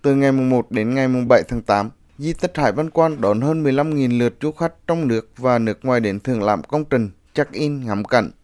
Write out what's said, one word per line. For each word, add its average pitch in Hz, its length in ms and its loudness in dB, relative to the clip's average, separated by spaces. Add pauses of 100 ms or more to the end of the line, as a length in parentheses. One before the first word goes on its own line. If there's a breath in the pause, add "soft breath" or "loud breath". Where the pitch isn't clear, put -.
từ 139 140 2
ngày 139 160 2
mùng 131 180 2
một 123 220 0
đến 117 240 -2
ngày 135 120 0
mùng 127 200 0
bảy 120 160 6
tháng 117 180 -6
tám, 104 280 0 (280)
di 156 160 -6
tích 170 240 -6
Hải 135 140 2
Vân 156 180 -4
Quan 160 320 0
đón 107 200 2
hơn 156 220 0
mười 135 100 2
lăm 147 220 0
nghìn 131 160 0
lượt 120 300 0
du 151 100 -2
khách 165 220 -4 (140)
trong 165 200 -2
nước 113 300 -2
và 123 220 2
nước 110 240 -2
ngoài 127 160 2
đến 104 200 -2
thưởng 117 240 -2
lãm 101 200 0
công 151 220 -4
trình, 113 240 -2 (240)
check-in, 143 520 -4
ngắm 104 200 -4
cảnh. 110 260 0 (120)